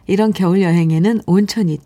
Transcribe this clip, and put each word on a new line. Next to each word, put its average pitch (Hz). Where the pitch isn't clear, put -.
이런 208
겨울 185
여행에는 170
온천이 190